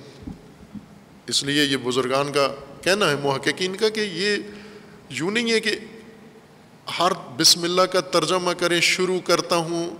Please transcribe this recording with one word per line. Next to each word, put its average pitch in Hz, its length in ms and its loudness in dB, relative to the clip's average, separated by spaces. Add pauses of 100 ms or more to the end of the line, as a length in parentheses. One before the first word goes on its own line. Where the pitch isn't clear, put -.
(1300)
اس 123 160 0
لیے 143 200 2
یہ 139 140 2
بزرگان 127 540 0
کا 139 220 2 (280)
کہنا 190 280 2
ہے، 143 140 2
محققین 151 520 -2
کا، 220 140 2
کہ 220 100 -4
یہ 202 380 -2 (720)
یوں 147 220 -4
نہیں 233 200 0
ہے 220 80 4
کہ 214 180 -2 (1200)
ہر 175 120 4 (260)
بسم 165 260 4
اللہ 180 180 2
کا 185 180 2
ترجمہ 175 520 2
کریں، 175 300 2
شروع 185 380 2
کرتا 175 360 0
ہوں 170 340 -2 (100)